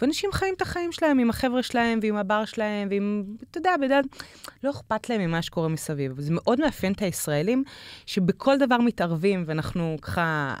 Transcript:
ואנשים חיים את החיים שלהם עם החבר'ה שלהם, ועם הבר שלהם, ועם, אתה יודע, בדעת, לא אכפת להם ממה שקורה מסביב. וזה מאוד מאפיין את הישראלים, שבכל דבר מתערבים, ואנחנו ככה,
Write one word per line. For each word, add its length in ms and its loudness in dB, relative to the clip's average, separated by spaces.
ואנשים 300 0
חיים 260 0
את 40 0
החיים 300 -4
שלהם 280 4
עם 100 4
החבר'ה 340 0
שלהם, 380 2
ועם 140 0
הבר 300 0
שלהם, 460 -2
ועם, 320 -2
אתה 60 0
יודע, 240 2
בדעת, 240 4
לא 60 0
אכפת 400 -4
להם 120 0
ממה 200 0
שקורה 260 -2
מסביב. 480 -4
וזה 180 -4
מאוד 260 2
מאפיין 340 0
את 80 -8
הישראלים, 600 0
שבכל 520 2
דבר 200 4
מתערבים, 720 2
ואנחנו 540 -2
ככה, 580 -2